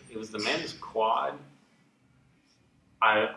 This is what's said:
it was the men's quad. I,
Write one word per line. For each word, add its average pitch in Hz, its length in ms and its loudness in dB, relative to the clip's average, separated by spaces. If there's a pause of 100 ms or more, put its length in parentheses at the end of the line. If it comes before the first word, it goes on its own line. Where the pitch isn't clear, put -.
(100)
it 117 60 -12
was 110 140 -10
the 107 100 -6
men's 143 320 -2
quad. - 640 0 (1700)
I, 110 360 4